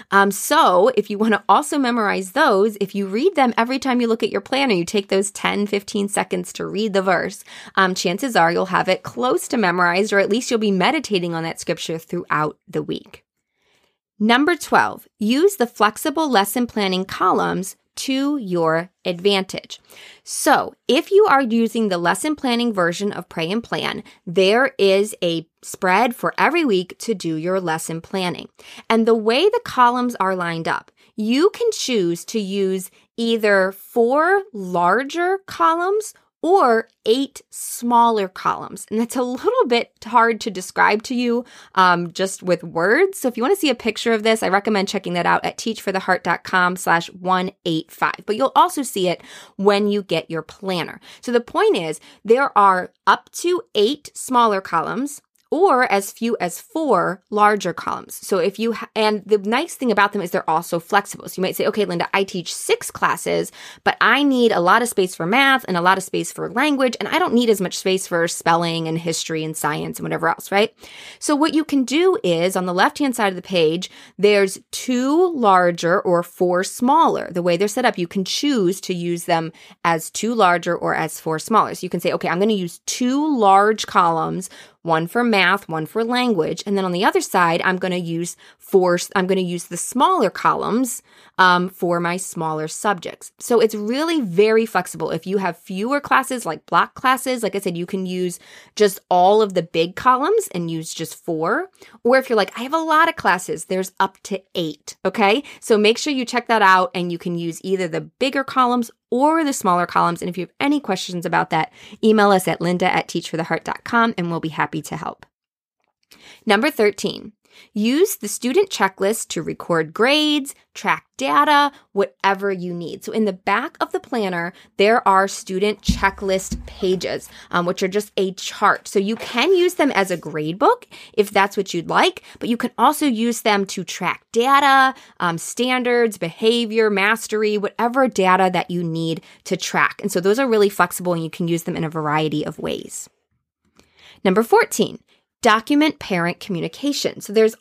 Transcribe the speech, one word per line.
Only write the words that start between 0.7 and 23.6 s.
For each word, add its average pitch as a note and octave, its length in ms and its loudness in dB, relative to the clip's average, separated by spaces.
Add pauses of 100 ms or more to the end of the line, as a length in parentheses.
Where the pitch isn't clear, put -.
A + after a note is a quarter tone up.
if G#3 140 -2
you G#3 80 -4
wanna A3 320 2
also C#4+ 280 2
memorize G#3 540 0
those, A3 480 2
if G3 140 -2
you G3 140 -4
read C4+ 280 0
them C4 220 2
every B3 220 0
time B3+ 200 0
you A#3+ 80 2
look A3+ 160 0
at - 80 -2
your G3 80 -2
planner, C4 360 0
you F3 100 -2
take G3+ 240 -4
those G3 220 0
ten, F#3+ 340 -2
fifteen G3+ 420 -4
seconds F#3 460 -4
to E3+ 140 -8
read G3 260 -4
the G3 80 2
verse, F3+ 420 -2 (320)
um, F#3 200 0
chances G#3 400 -4
are E3+ 160 4
you'll F#3 160 -2
have F3 200 0
it F#3 140 0
close B3+ 460 -2
to C#4 100 -2
memorized, F3+ 560 0
or G3+ 60 4
at F#3+ 100 2
least A#3+ 220 -2
you'll A#3 80 0
be G#3+ 120 2
meditating F#3+ 640 0
on E3 100 -4
that D#3+ 160 -8
scripture E3 380 -6
throughout D3+ 680 -4
the D#3 160 -6
week. - 420 -12 (960)
Number B3+ 360 2
twelve, - 520 0 (120)
use C4+ 380 2
the A#3 100 0
flexible C#4+ 640 -2
lesson A#3+ 380 0
planning F#3 360 -2
columns F3+ 720 -2 (200)
to C#4 420 -2
your F3 520 -2 (160)
advantage. F#3+ 760 -2 (440)
So - 520 0 (120)
if D#4+ 240 0
you G4+ 140 6
are C#4 160 4
using A3+ 480 0
the F3+ 80 -2
lesson F#3 380 0
planning A#3+ 380 -2
version F3+ 380 -2
of - 160 -10
Pray E3 240 -6
and A3+ 120 -4